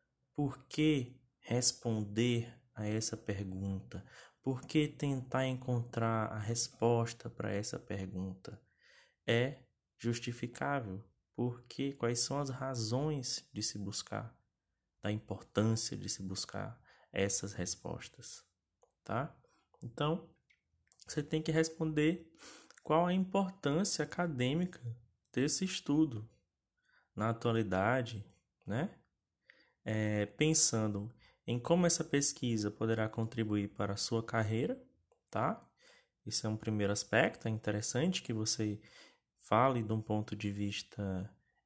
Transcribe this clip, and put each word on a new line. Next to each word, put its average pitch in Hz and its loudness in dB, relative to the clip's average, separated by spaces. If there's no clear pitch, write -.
Por 143 -2
que 151 2
responder 117 2
a 107 -6
essa 110 -2
pergunta? 98 -4
Por 131 -2
que 151 2
tentar 131 -2
encontrar 117 0
a 110 -6
resposta 117 0
para 104 -4
essa 101 -4
pergunta? 95 -8
É 123 0
justificável. 120 -4
Por 120 -2
quê? 139 -6
Quais 120 0
são 139 0
as 143 -2
razões 131 -2
de 104 -8
se - -4
buscar, 107 -6
da 104 -2
importância 110 0
de 98 -6
se - -4
buscar 98 -6
essas 101 0
respostas, - -8
tá? 123 -4
Então, 147 -2
você - -4
tem 156 -2
que 156 0
responder 160 2
qual 165 4
a 180 2
importância 185 2
acadêmica 151 0
desse 151 2
estudo 143 2
na 107 0
atualidade, 113 2
né? 127 -2
É, 107 2
pensando 110 2
em 120 -2
como 175 4
essa 165 2
pesquisa 117 0
poderá 110 0
contribuir 107 0
para 101 -2
a 101 -4
sua 113 0
carreira, 113 0
tá? 147 -2
Esse 113 -2
é 110 0
um 110 0
primeiro 104 0
aspecto, - 2
é - 0
interessante 110 0
que - -6
você 110 0
fale 120 4
de 104 -2
um 110 2
ponto 107 -2
de 104 -2
vista, 101 -4